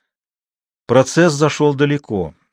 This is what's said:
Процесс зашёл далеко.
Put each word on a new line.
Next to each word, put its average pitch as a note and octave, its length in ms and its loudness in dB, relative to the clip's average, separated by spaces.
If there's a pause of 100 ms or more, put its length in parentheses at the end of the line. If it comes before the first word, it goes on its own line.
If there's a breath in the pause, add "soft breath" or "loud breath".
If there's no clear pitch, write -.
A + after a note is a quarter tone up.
(840)
Процесс C3 480 2
зашёл D3 400 0
далеко. C3+ 600 -4 (200)